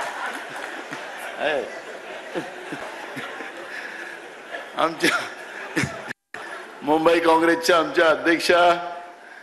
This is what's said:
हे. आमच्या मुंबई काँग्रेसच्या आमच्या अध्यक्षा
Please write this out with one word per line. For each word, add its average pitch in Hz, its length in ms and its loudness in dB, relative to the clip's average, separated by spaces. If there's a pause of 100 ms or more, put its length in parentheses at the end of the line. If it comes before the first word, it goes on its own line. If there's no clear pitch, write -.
(1400)
हे. 135 460 -2 (3000)
आमच्या 160 400 2 (1600)
मुंबई 160 380 6
काँग्रेसच्या 165 580 6
आमच्या 160 320 4
अध्यक्षा 170 500 6 (840)